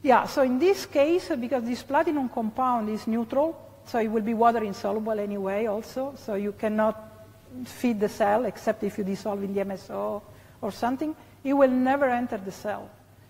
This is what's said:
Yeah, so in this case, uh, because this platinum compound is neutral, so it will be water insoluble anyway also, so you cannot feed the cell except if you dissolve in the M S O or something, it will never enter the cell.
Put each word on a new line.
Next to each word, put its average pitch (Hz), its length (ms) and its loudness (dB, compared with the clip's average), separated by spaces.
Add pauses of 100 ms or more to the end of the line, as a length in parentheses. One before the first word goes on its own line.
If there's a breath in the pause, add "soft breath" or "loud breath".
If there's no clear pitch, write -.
Yeah, 240 240 6
so - 160 0
in 254 160 2
this 381 280 4
case, 330 440 2
uh, 302 60 0
because 240 280 -2
this 240 180 -4
platinum 294 480 0
compound 233 580 0
is 214 180 -6
neutral, 247 480 0 (300)
so - 140 -4
it 220 100 2
will 220 140 0
be 226 120 0
water 226 300 4
insoluble 214 560 -2
anyway 202 460 -2
also, 240 500 -6
so - 180 -8
you 202 180 -2
cannot 214 720 -2 (380)
feed 233 360 -2
the 208 80 2
cell 208 380 2
except - 360 -2
if 202 140 -4
you 208 80 -2
dissolve 196 400 -4
in 196 80 -6
the 196 80 0
M 196 120 -2
S 190 180 -12
O 208 320 -6 (400 loud breath)
or 202 100 -4
something, 269 420 -2 (300 loud breath)
it 269 80 0
will 277 180 8
never 262 380 2
enter 240 300 0
the 190 120 -8
cell. - 400 -8 (400 soft breath)